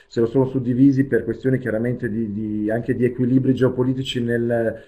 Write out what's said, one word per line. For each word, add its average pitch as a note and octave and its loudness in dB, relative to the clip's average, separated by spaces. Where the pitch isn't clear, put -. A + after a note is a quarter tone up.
se - -2
lo A#2 4
sono C3+ 2
suddivisi C3 4
per A2 0
questioni B2+ -2
chiaramente A#2+ -4
di, G#2+ -4
di, G#2+ -4
anche A#2+ -2
di A2+ 0
equilibri B2+ 2
geopolitici B2+ 0
nel, A#2 -2